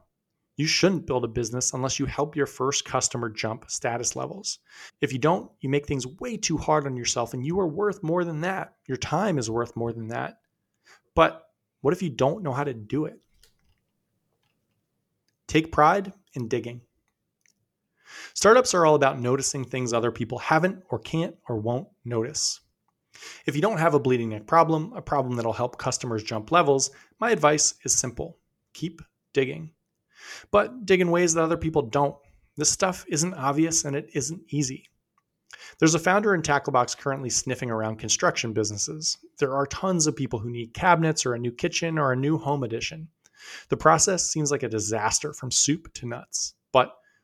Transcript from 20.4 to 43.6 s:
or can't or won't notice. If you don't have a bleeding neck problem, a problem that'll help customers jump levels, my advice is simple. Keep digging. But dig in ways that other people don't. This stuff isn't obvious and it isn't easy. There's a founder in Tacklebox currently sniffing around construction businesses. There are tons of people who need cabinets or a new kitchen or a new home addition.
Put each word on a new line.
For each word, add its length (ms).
or 100
can't 380
or 80
won't 300
notice. 540
If 120
you 40
don't 160
have 160
a 80
bleeding 300
neck 160
problem, 480
a 80
problem 340
that'll 160
help 240
customers 460
jump 280
levels, 420
my 100
advice 440
is 100
simple. 440
Keep 300
digging. 380
But 360
dig 140
in 100
ways 240
that 100
other 120
people 260
don't. 340
This 140
stuff 380
isn't 260
obvious 500
and 100
it 200
isn't 340
easy. 400
There's 160
a 40
founder 360
in 80
Tacklebox 540
currently 340
sniffing 400
around 260
construction 560
businesses. 640
There 160
are 120
tons 400
of 100
people 220
who 120
need 240
cabinets 520
or 80
a 40
new 140
kitchen 460
or 140
a 40
new 220
home 240
addition. 460